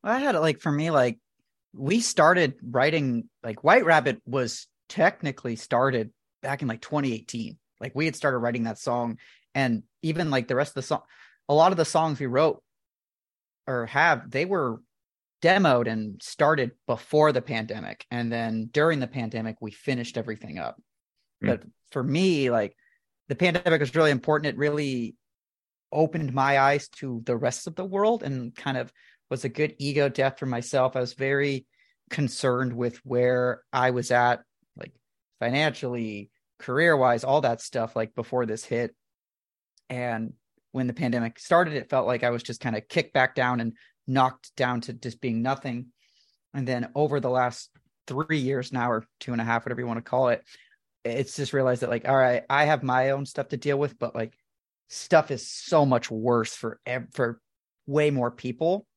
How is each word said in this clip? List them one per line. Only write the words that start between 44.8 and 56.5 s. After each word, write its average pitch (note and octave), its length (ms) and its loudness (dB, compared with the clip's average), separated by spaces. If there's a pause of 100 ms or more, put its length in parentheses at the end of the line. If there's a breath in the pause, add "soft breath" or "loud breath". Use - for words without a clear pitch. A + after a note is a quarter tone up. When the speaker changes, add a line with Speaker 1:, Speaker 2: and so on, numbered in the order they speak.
Speaker 1:
to B2 100 -12
just A#2 280 -12
being A#2 220 -2
nothing. B2+ 440 -6 (640)
And C3+ 160 -6
then B2 260 -2
over D3 260 0
the B2 100 -2
last B2 400 -2 (360)
three D#3 320 -4
years C3 340 -4
now, B2 180 -2
or A2+ 140 -2 (160)
two B2 120 -8
and A#2 80 -2
a A2+ 40 -2
half, A#2 200 0
whatever A#2+ 160 -6
you B2 60 -4
wanna A#2 160 -6
call B2+ 260 0
it, A#2+ 160 0 (600 soft breath)
it's B2+ 320 -4
just C#3+ 160 -6
realized B2+ 300 0
that, A#2+ 80 -4
like, A#2 180 -4
all C3+ 80 4
right, B2 320 4
I C#3+ 180 4
have D3+ 160 2
my C3 280 2
own C#3 160 -4
stuff - 220 -8
to C#3+ 80 -6
deal C#3 220 -2
with, C#3 200 -4
but, A#2+ 160 -6
like, A2+ 200 -6 (540)
stuff - 420 2
is B2+ 180 -6
so - 360 2
much B2+ 260 2
worse A#2 440 0